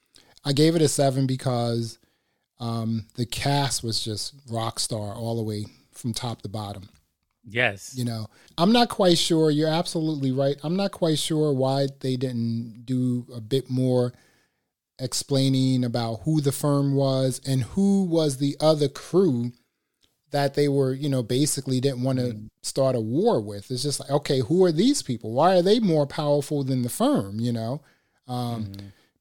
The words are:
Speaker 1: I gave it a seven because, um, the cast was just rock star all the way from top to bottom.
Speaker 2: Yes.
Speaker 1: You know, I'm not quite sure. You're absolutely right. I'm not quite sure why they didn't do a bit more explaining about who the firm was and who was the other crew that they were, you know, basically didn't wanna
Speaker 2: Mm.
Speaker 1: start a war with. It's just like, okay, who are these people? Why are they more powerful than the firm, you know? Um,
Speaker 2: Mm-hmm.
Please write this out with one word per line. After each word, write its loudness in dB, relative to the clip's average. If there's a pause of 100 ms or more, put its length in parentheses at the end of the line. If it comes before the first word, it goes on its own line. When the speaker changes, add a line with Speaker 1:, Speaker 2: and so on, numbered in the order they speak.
(440)
Speaker 1:
I -2
gave 4
it 2
a 6
seven 2
because, -2 (600)
um, -4
the -4
cast -2
was -4
just -8 (140)
rock -4
star -6
all -4
the -2
way -6 (260)
from -6
top -8
to -10
bottom. -12 (600)
Speaker 2:
Yes. -2
Speaker 1:
You -4
know, -6 (300)
I'm 4
not 4
quite 4
sure. 2
You're 2
absolutely -2
right. 0
I'm -2
not -2
quite 0
sure 0
why 0 (140)
they -2
didn't -4
do 0
a -12
bit -2
more 2 (840)
explaining 0
about -4
who 0
the 2
firm 0
was 0
and 0
who 2
was 0
the -2
other 4
crew 0 (800)
that 0
they 2
were, 2
you -4
know, 2
basically 0
didn't -2
wanna 0 (100)
Speaker 2:
Mm. -12 (140)
Speaker 1:
start 0
a -2
war 2
with. -10
It's -4
just -4
like, -10
okay, 2
who 4
are 4
these 2
people? -6
Why 4
are 6
they 4
more 2
powerful 0
than 0
the -2
firm, 0
you 0
know? -6 (440)
Um, -6
Speaker 2:
Mm-hmm. -14 (340)